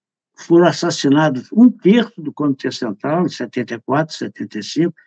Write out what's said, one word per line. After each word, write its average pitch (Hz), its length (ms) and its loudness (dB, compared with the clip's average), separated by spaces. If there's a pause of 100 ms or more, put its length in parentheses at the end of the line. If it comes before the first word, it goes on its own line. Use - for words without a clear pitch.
(380)
foram 170 300 4
assassinados 151 840 0
um 240 180 6
terço 208 520 2
do 147 120 -10
Comitê 139 380 -4
Central, 127 540 -4
em 139 40 -2
setenta 120 460 -8
e 113 40 -10
quatro, 151 360 -4
setenta 107 440 -10
e 101 40 -8
cinco, 165 300 -2 (140)